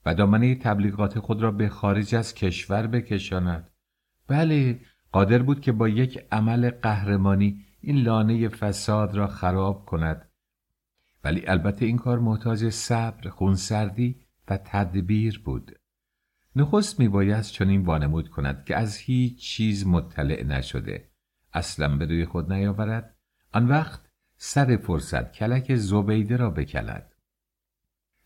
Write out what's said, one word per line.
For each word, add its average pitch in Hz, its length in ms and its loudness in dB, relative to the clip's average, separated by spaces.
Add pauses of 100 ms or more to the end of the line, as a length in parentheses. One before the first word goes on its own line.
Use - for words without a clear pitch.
و 82 80 2
دامنه 107 420 4
تبلیغات 104 640 0
خود 107 220 -2
را 113 100 2
به 104 180 0
خارج 101 460 0
از 113 180 -2
کشور 101 540 -2
بکشاند. 95 840 -2 (560)
بله، 143 520 2 (320)
قادر 101 300 4
بود 139 200 0
که 131 100 0
با 110 180 2
یک 123 420 -2
عمل 113 380 2
قهرمانی 101 960 2 (160)
این 143 160 0
لانه 113 500 2
فساد 107 680 -2
را 101 120 2
خراب 95 580 -2
کند. 80 440 -4 (920)
ولی 92 240 -2
البته 95 380 0
این 117 120 2
کار 120 220 0
محتاج 113 500 0
صبر، 113 600 -4
خونسردی 104 920 -2 (260)
و 98 180 -2
تدبیر 101 800 -2
بود. - 340 -8 (760)
نخست 147 440 2
میبایست 101 520 2
چنین 98 340 2
وانمود 78 440 0
کند - 360 -4
که - 100 -2
از 107 220 -2
هیچ 127 420 -2
چیز 104 480 -2
مطلع 78 560 0
نشده، 64 640 -6 (440)
اصلاً 73 440 -4
به 76 80 -2
روی 82 200 0
خود 85 280 -4
نیاورد. 104 600 -4 (380)
آن 117 140 2
وقت 151 340 0 (360)
سر 127 400 2
فرصت 71 540 -4
کلک 127 440 -2
زبیده 104 600 2
را 120 120 0
بکلد. 71 600 -6 (1160)